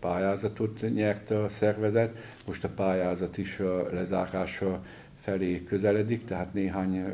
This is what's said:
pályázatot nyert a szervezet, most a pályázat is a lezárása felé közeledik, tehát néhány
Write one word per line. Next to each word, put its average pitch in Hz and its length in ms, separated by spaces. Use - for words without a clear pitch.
pályázatot 101 920
nyert 104 360
a 107 180
szervezet, 107 720
most 90 180
a 95 40
pályázat 90 680
is 98 200
a 92 340
lezárása 92 920
felé 90 440
közeledik, 104 600
tehát 98 300
néhány 95 600